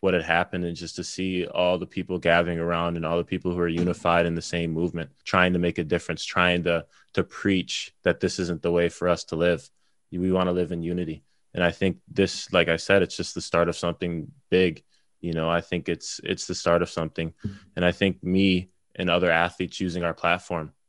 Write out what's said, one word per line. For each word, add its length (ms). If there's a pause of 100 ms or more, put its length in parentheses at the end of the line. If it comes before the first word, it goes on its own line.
what 120
had 80
happened 440
and 100
just 220
to 60
see 440
all 320
the 80
people 320
gathering 400
around 360
and 100
all 120
the 60
people 280
who 80
are 80
unified 600
in 80
the 60
same 300
movement, 380 (140)
trying 300
to 60
make 200
a 40
difference, 400
trying 400
to, 220 (280)
to 100
preach 680 (120)
that 160
this 180
isn't 240
the 100
way 160
for 220
us 140
to 120
live. 320 (440)
We 200
wanna 200
live 200
in 120
unity. 400 (320)
And 80
I 80
think 260 (100)
this, 460
like 140
I 80
said, 260
it's 160
just 160
the 80
start 280
of 60
something 560 (200)
big. 320 (380)
You 120
know, 160
I 120
think 280
it's, 340
it's 220
the 80
start 300
of 60
something. 440 (420)
And 80
I 80
think 320
me 460 (260)
and 140
other 220
athletes 480
using 240
our 100
platform 600 (160)